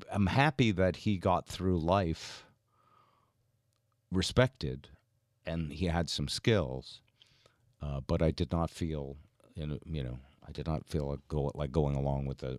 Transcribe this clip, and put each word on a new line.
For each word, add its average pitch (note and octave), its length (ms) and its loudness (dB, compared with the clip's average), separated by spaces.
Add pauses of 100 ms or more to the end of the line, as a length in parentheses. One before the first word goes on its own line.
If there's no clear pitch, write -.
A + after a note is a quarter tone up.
am G2 180 4
happy B2+ 440 4
that F2+ 240 2
he G#2 220 0
got F2 300 2
through F2+ 320 0
life E2 680 0 (1700)
respected, F2+ 760 0 (560)
and E2 260 -4
he D#2 140 -2
had E2 240 0
some D2 180 -2
skills, C#2+ 760 0 (800)
uh, C#2+ 260 -4
but D#2+ 140 2
I D#2+ 100 6
did - 200 -2
not E2 180 0
feel, D2 480 -6 (380)
you D2+ 120 -6
know, D2 180 -4
you D2+ 180 -4
know, B1 160 -8 (280)
I - 40 -14
did D2+ 160 -8
not D#2 200 -2
feel D2 240 -2
like C2+ 160 -6
go-, C#2 260 0
like C#2+ 180 -4
going C#2+ 240 2
along C#2 300 0
with C2+ 140 -6
the, C2 200 -6